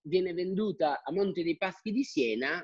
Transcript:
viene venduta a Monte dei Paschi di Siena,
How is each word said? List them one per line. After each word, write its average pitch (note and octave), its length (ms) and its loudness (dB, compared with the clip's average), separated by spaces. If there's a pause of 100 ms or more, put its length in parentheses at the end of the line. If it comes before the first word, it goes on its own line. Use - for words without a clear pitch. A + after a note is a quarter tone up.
viene F3+ 300 2
venduta F3+ 680 0
a - 80 -6
Monte F3+ 320 0
dei E3 140 0
Paschi F#3+ 340 -4
di B3 140 0
Siena, C3+ 580 0